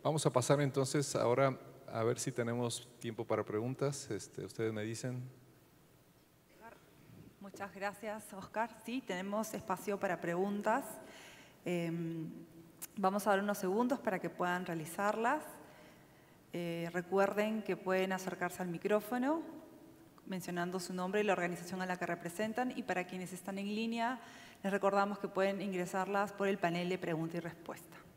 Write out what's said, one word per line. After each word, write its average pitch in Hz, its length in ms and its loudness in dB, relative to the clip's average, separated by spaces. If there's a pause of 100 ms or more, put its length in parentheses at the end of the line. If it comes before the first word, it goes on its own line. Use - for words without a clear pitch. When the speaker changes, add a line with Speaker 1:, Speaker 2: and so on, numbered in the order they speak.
Speaker 1:
Vamos 147 220 2
a 147 60 6
pasar 139 300 6
entonces 135 540 2
ahora 120 420 4 (300)
a 113 160 -2
ver 117 160 2
si - 120 -2
tenemos 120 560 -2 (120)
tiempo 117 260 -6
para 107 180 2
preguntas. 127 680 -2
Este, 98 340 -6
ustedes 110 280 -2
me 107 100 -4
dicen. 123 400 -6 (2250)
Speaker 2:
Muchas 196 340 -8
gracias, 208 600 -4
Oscar. 214 520 -2
Sí, 247 200 -2
tenemos 202 480 0
espacio 196 460 0
para 180 220 2
preguntas. 202 640 2 (800)
Em, 165 640 0 (680)
vamos 202 300 2
a 220 60 6
dar 196 80 8
unos 202 180 0
segundos 233 420 2
para 190 200 0
que 175 100 -4
puedan 180 360 0
realizarlas. 214 760 0 (1120)
Eh, 170 380 -2
recuerden 196 680 2
que 185 120 0
pueden 185 360 2
acercarse 185 500 -2
al 180 60 -2
micrófono 226 760 2 (840)
mencionando 180 520 -2
su 180 140 -6
nombre 185 280 2
y - 20 4
la 196 100 6
organización 175 480 -2
a 185 40 -2
la 180 120 -2
que 180 80 -4
representan. 175 720 -2
Y 233 60 -6
para 180 240 -2
quienes 180 260 -6
están 196 240 -6
en 202 160 -2
línea, 226 480 0 (420)
les 196 80 2
recordamos 202 480 4
que 196 80 -4
pueden 190 340 2
ingresarlas 196 680 0
por 196 160 0
el 196 100 2
panel 175 320 2
de 185 80 0
pregunta 165 400 -2
y - 20 0
respuesta. - 580 -10 (200)